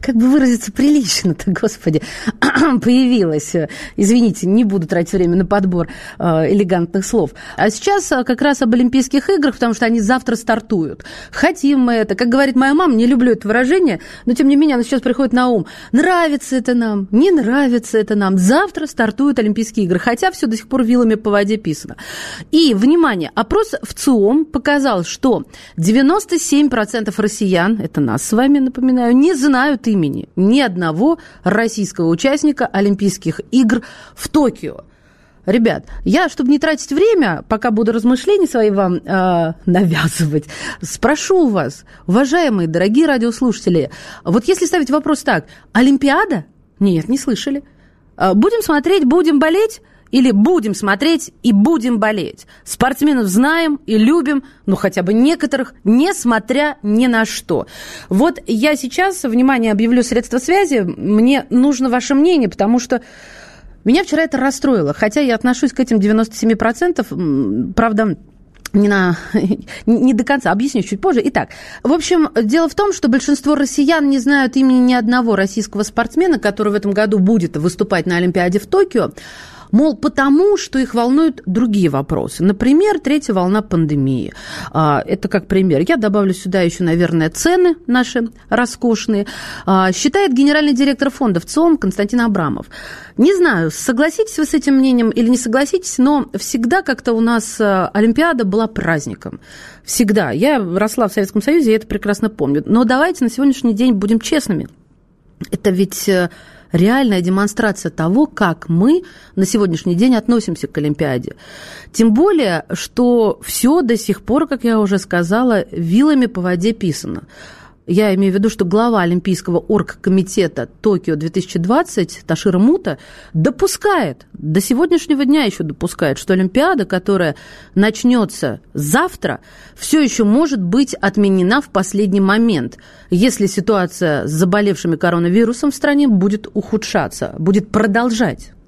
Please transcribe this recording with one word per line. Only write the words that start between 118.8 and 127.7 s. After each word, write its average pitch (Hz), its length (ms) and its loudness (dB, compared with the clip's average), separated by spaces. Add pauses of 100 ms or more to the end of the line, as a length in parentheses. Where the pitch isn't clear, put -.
Олимпийского 175 560 -2
оргкомитета 185 1120 -2 (140)
Токио 180 340 0
две 156 140 -6
тысячи 180 280 -4
двадцать 196 720 -2
Тоширо 180 320 0
Муто 233 360 0 (380)
допускает, 254 1000 -2
до 156 280 -2
сегодняшнего 294 640 0
дня 285 180 2
ещё 190 220 -2
допускает, 156 520 -4
что - 160 -4
Олимпиада, 214 520 2
которая 180 500 -2 (400)